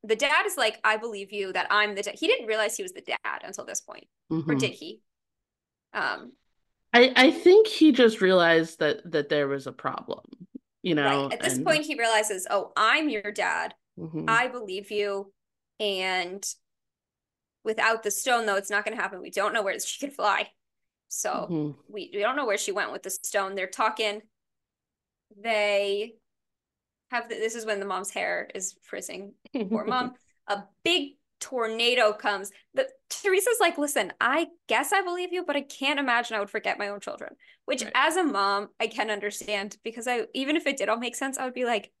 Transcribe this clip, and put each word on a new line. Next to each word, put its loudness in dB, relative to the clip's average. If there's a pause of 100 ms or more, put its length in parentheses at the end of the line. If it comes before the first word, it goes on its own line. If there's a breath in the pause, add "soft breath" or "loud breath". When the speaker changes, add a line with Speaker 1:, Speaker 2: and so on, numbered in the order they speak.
Speaker 1:
the 2
dad 2
is -4
like, 0
"I 4
believe -10
you -6
that -2
I'm 2
the -4
da-," -6
he -2
didn't 2
realize 0
he -8
was -10
the -14
dad -6
until -12
this -6
point. -18 (220)
Or 0
Speaker 2:
Mm-hmm. 0
Speaker 1:
did 0
he? -14 (920)
Um, -4 (600)
Speaker 2:
I, 8
I 8
think 8
he 8
just 6
realized 6
that, 0
that 0
there 2
was -4
a -10
problem, -8 (580)
you 0
know, 2
Speaker 1:
Right. -2
At -6
this 0
Speaker 2:
and -2
Speaker 1:
point, 4
he -6
realizes, 2
"Oh, 0
I'm 4
your -4
dad. -2 (240)
Speaker 2:
Mm-hmm. -6
Speaker 1:
I 2
believe -10
you. -4 (480)
And -2 (1200)
without 2
the -2
stone, 0
though, 2
it's -4
not 0
gonna -6
happen. -6
We -12
don't -2
know 0
where -4
she -8
could -10
fly. 0 (600)
So -4
Speaker 2:
Mm-hmm. -4
Speaker 1:
we, -12
we -4
don't 0
know -2
where 0
she -4
went -4
with -12
the -10
stone." -4
They're -4
talking. -2 (1200)
They 0 (960)
have -4
the, -8
this -4
is -8
when -2
the -6
mom's -6
hair -4
is -8
frizzing. -12 (200)
Poor -2
mom. -2
Speaker 2:
<laughs> -20
Speaker 1:
A -4 (200)
big 0 (280)
tornado 2
comes. -4 (220 soft breath)
The, 0 (220)
Teresa's 2
like, 4
"Listen, 0
I 2 (200)
guess 2
I 4
believe -4
you, -4
but -2
I 0
can't -4
imagine 0
I -2
would -4
forget -4
my -4
own -8
children." -12 (300 soft breath)
Which, -4
Speaker 2:
Right. -8
Speaker 1:
as 4
a 2
mom, 0 (100)
I -2
can -4
understand, -6
because -8
I, -2
even -2
if -2
it -2
did -2
all 2
make -8
sense, -6
I -6
would -8
be -4
like -2